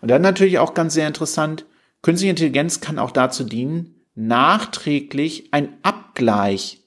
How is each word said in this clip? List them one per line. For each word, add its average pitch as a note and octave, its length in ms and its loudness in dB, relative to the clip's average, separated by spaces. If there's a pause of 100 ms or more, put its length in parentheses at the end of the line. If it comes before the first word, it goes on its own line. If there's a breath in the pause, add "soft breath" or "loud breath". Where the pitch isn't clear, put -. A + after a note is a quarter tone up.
Und A2+ 100 -2
dann C#3+ 120 6
natürlich F#3 360 4
auch D#3 160 2
ganz E3 180 0
sehr D#3 160 0
interessant, D#3 560 -4 (380 soft breath)
künstliche F3+ 260 2
Intelligenz D#3 540 0
kann D#3 160 -8
auch B2 120 -2
dazu B2+ 320 0
dienen, C3 520 -6 (200)
nachträglich C#3+ 1400 0
einen D3 160 0 (120)
Abgleich G#2 1040 -2